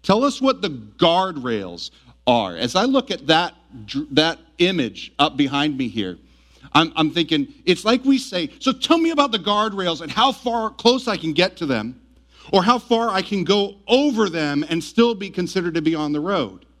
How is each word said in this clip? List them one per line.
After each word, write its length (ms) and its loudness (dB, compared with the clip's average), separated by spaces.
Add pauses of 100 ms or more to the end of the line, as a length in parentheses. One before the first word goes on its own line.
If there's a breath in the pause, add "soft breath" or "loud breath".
Tell 220 4
us 160 -2
what 200 2
the 100 -4
guardrails 1200 -2 (340 soft breath)
are." 300 2
As 180 -4
I 100 2
look 260 0
at 180 -6
that 260 2 (320)
dr-, 240 -8
that 280 2 (200)
image 600 -2
up 180 2
behind 420 -2
me 100 -4
here, 300 -6 (540 soft breath)
I'm, 220 4
I'm 160 0
thinking, 440 -2 (100)
it's 220 0
like 180 2
we 140 4
say, 400 -6
"So 140 0
tell 260 0
me 120 2
about 220 2
the 60 -4
guardrails 640 -2
and 80 -12
how 200 4
far 400 -4
close 380 0
I 80 -2
can 160 -4
get 240 2
to 100 -6
them, 340 -2 (520 loud breath)
or 100 6
how 160 4
far 300 0
I 140 0
can 220 -4
go 320 0 (120)
over 400 2
them 400 -2
and 160 -4
still 300 2
be 160 -10
considered 440 -4
to 80 -2
be 120 0
on 180 -4
the 80 -2
road." 460 -4 (140)